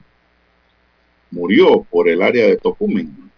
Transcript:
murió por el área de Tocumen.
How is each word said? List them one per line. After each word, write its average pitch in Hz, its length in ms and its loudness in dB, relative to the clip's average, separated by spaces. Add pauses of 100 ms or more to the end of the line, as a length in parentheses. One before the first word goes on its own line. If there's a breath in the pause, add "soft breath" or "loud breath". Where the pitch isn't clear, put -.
(1300)
murió 104 580 2
por 87 180 0
el 85 140 0
área 113 240 0
de 98 120 2
Tocumen. 90 800 -6